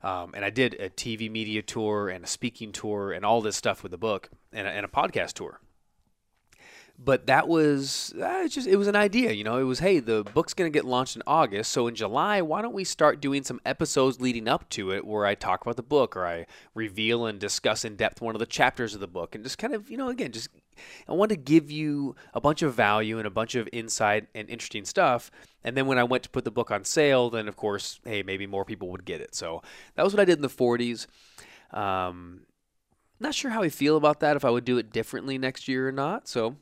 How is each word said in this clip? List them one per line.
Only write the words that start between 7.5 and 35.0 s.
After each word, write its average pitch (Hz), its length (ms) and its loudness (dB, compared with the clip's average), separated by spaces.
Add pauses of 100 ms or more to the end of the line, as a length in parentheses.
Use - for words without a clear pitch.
uh, 381 240 -2
it's 269 80 -4
just, 262 140 -4
it 190 80 6
was 202 120 2
an 202 80 2
idea, 208 360 4
you 104 120 -4
know, 113 140 -2
it 131 60 2
was, 127 160 0
"Hey, 180 180 4
the 110 260 2
book's 156 300 0
gonna 170 160 0
get 147 160 2
launched 127 300 0
in - 100 -12
August. 113 460 2
So 120 160 2
in 117 80 -4
July, 143 480 0
why 160 180 -2
don't 233 140 -8
we 190 80 -6
start 151 360 4
doing 139 220 0
some 123 240 -10
episodes 135 560 2
leading 117 260 0
up 147 220 0
to 95 220 -4
it 95 120 -2
where 104 220 -2
I 101 80 4
talk 92 300 -2
about 120 120 -4
the 123 60 -10
book 135 340 2
or 92 120 -2
I 85 180 -6 (300)
reveal 113 500 0
and 104 140 -6
discuss 104 440 -2
in 107 120 -8
depth 104 260 -2
one 113 140 -4
of 107 40 -6
the 113 60 0
chapters 120 480 0
of 104 60 -14
the 98 80 -8
book?" 85 260 -8
And 107 100 -12
just 135 140 -10
kind 262 160 -6
of, 214 160 -8
you 226 80 -10
know, 262 120 -6
again, 233 220 -6
just, 113 180 -10 (580)
I - 60 -6
wanted 208 240 4
to 143 40 -10
give 147 300 6
you 147 440 -4 (160)
a - 80 -4
bunch 151 220 2
of 135 140 0
value 110 420 2
and 110 80 -4
a 101 60 -4
bunch 110 240 -2
of 113 180 0
insight 110 600 0
and 107 120 -8
interesting 110 380 -10
stuff. 135 460 0 (320)
And 120 120 -4
then 135 120 2
when 131 100 4
I 123 60 6
went 123 200 2
to - 60 -16
put 127 140 -2
the 113 80 -4
book 113 180 -2
on 101 160 -2
sale, 131 460 4
then 110 160 -4
of 101 80 -10
course, - 500 -4
hey, 107 160 -4
maybe 98 240 -6
more 98 200 -4
people 95 240 -8
would 92 140 -10
get 90 160 -8
it. - 140 -14
So 82 300 -8 (320)
that 156 80 2
was 196 100 4
what 208 80 4
I 196 40 8
did 175 120 6
in 147 60 -4
the 135 40 -2
forties. 120 600 0 (640)
Um, 90 720 -4 (800)
not 277 160 -4
sure 262 160 -4
how 220 120 -2
I 160 60 2
feel 147 260 4
about 147 240 4
that, 147 160 4
if 143 80 -2
I 127 60 4
would 120 160 2
do 123 120 2
it 110 140 -2
differently 120 460 -4